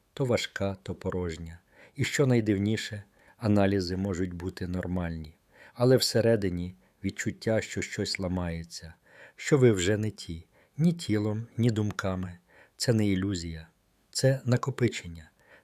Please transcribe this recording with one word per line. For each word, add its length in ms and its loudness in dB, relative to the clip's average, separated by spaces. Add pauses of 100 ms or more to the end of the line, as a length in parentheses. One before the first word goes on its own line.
(140)
то 120 -2
важка, 580 -2
то 120 -8
порожня. 640 -6 (360)
І 80 -4
що 240 2
найдивніше, 760 2 (340)
аналізи 600 4
можуть 360 -2
бути 340 -6
нормальні, 720 -4 (360)
але 240 6
всередині 800 0 (280)
відчуття, 580 -2
що 200 -6
щось 380 -6
ламається, 760 -6 (420)
що 220 2
ви 140 8
вже 260 2
не 140 -2
ті, 360 -12 (300)
ні 160 4
тілом, 540 -2 (100)
ні 140 4
думками. 640 -4 (400)
Це 160 0
не 140 2
ілюзія, 600 -2 (420)
це 360 0
накопичення, 840 -2 (340)